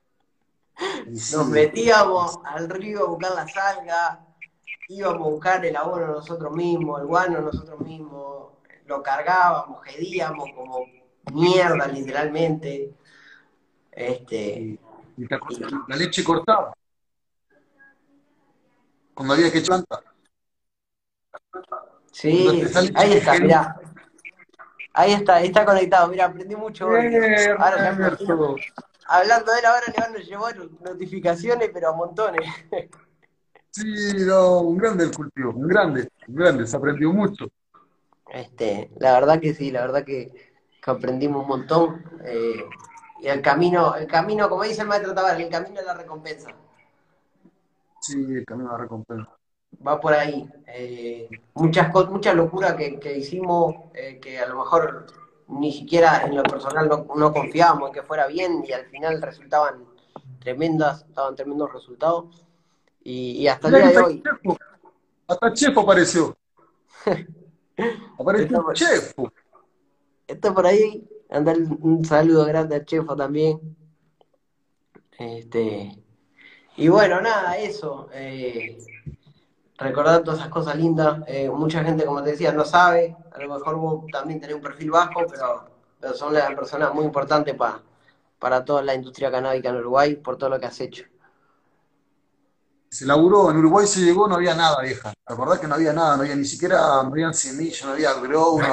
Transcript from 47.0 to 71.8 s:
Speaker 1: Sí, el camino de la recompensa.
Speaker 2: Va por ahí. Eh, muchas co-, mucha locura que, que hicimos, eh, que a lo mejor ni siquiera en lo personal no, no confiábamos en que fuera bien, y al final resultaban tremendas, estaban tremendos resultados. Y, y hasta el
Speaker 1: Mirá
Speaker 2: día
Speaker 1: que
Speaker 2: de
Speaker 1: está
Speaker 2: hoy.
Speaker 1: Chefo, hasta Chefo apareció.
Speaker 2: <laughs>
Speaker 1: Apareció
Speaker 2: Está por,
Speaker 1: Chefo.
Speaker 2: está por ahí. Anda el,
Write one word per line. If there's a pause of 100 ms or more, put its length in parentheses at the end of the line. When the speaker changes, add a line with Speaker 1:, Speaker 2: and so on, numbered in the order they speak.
Speaker 1:
Sí, (220)
el
camino
de
la
recompensa. (520)
Speaker 2:
Va
por
ahí. (200)
Eh, (280)
muchas
co-,
mucha
locura
que,
que
hicimos, (220)
eh,
que
a
lo
mejor (400)
ni
siquiera
en
lo
personal
no,
no
confiábamos
en
que
fuera
bien,
y
al
final
resultaban (560)
tremendas,
estaban
tremendos
resultados. (600)
Y,
y
hasta
el
Speaker 1:
Mirá
Speaker 2:
día
Speaker 1:
que
Speaker 2:
de
Speaker 1:
está
Speaker 2:
hoy.
Speaker 1:
Chefo, (720)
hasta
Chefo
apareció. (640)
Speaker 2:
<laughs>
Speaker 1:
Apareció
Speaker 2:
Está
por,
Speaker 1:
Chefo. (920)
Speaker 2:
está
por
ahí. (240)
Anda
el, (140)